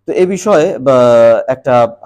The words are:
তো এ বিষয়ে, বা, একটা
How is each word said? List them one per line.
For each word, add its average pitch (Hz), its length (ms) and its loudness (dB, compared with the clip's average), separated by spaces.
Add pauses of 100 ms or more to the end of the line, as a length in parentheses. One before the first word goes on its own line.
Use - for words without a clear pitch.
তো 165 80 -8
এ 180 120 0
বিষয়ে, 180 540 -2
বা, 131 140 -2 (540)
একটা 123 480 -2 (100)